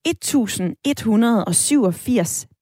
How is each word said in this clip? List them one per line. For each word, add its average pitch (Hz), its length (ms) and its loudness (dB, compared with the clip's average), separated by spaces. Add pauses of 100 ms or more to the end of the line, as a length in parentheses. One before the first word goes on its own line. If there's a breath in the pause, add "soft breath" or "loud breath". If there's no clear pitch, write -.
et 330 160 -2
tusind 196 640 -2
et 277 180 -2
hundrede 226 420 2
og 175 100 -2
syvogfirs 214 920 0 (160)